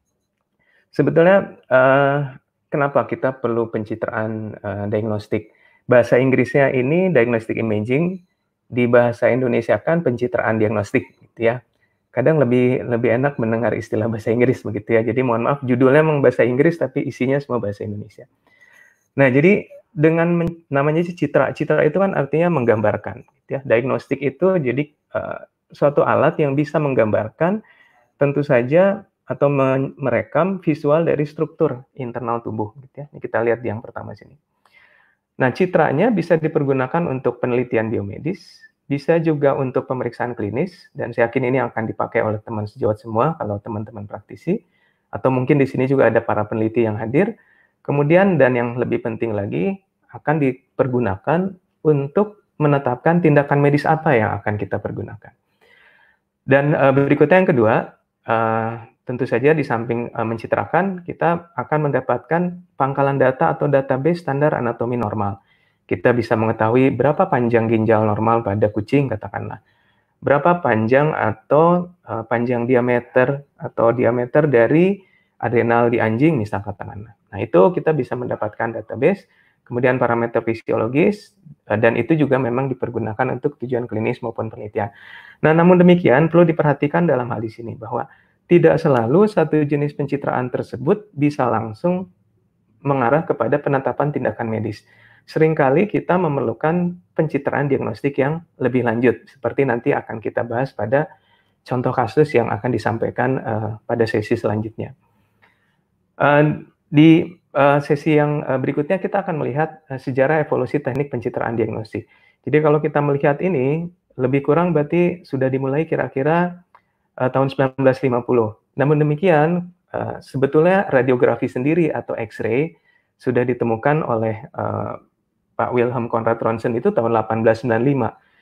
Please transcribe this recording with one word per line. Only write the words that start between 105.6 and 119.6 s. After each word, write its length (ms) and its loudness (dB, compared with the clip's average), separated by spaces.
Eh, 480 2
di, 400 6
eh, 320 4
sesi 320 0
yang, 240 2
eh, 160 -4
berikutnya 480 -2
kita 240 -4
akan 160 -4
melihat, 480 -4
eh, 80 -8
sejarah 480 0
evolusi 320 -2
teknik 320 -4
pencitraan 480 -4
diagnostik. 480 -6
Jadi 160 2
kalau 160 4
kita 240 -2
melihat 400 0
ini, 480 -2
lebih 320 -2
kurang 240 2
berarti 560 0
sudah 240 -2
dimulai 320 -2
kira-kira, 800 -2
eh, 100 0
tahun 220 0
sembilan 320 -2
belas 160 4
lima 240 -2
puluh. 320 0
Namun 240 2
demikian, 720 0